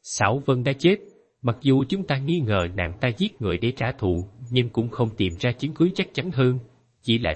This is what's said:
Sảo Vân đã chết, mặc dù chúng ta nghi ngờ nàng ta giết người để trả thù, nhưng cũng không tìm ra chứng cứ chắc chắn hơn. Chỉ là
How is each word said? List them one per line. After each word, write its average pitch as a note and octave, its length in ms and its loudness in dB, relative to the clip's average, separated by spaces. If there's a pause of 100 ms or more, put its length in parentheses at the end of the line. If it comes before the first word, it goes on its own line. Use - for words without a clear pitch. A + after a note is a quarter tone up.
Sảo - 420 2
Vân B2 180 2
đã C#3 100 0
chết, F3+ 260 2 (420)
mặc B2 200 0
dù C3 280 4
chúng F#3+ 140 -2
ta C#3+ 140 -2
nghi C#3+ 220 0
ngờ G2+ 360 2
nàng F2+ 260 -4
ta B2+ 60 0
giết F#3 340 -2
người F2+ 160 0
để A2+ 140 0
trả A#2+ 200 -4
thù, F2+ 340 0 (260)
nhưng B2 180 2
cũng A#2 200 -2
không A2+ 280 -2
tìm F#2 220 0
ra B2 120 0
chứng C#3 220 -6
cứ E3+ 220 2
chắc F#3 180 -4
chắn E3+ 180 -6
hơn. B2+ 280 2 (420)
Chỉ A#2 160 2
là G2+ 180 -2